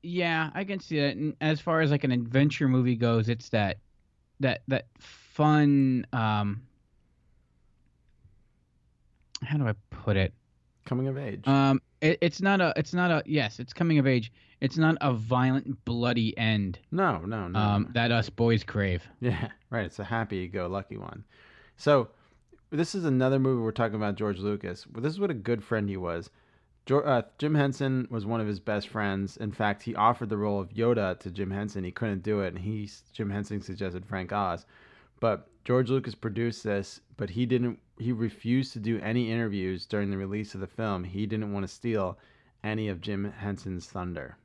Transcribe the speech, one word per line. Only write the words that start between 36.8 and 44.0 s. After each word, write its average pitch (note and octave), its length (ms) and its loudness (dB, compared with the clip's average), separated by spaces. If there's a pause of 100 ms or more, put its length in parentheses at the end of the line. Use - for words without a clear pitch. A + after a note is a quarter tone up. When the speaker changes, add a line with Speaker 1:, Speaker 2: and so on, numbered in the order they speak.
Speaker 2:
but G2 140 -4
he A2+ 160 0
didn't. A#2+ 320 0 (200)
He A2+ 120 -4
refused A#2+ 600 0
to A#2+ 80 -10
do A2 180 0
any A2+ 320 0
interviews G2+ 560 -2
during G2+ 240 0
the G2 60 -2
release G2+ 380 -6
of F#2+ 60 -8
the F#2+ 60 -6
film. G2 380 -4
He F#2+ 200 -4
didn't G#2+ 280 -4
want G2+ 100 -4
to F#2 100 -8
steal G#2 460 -2 (460)
any G#2+ 240 -2
of F#2 120 -4
Jim G2+ 380 -4
Henson's F#2+ 480 -6
thunder. F2 580 -8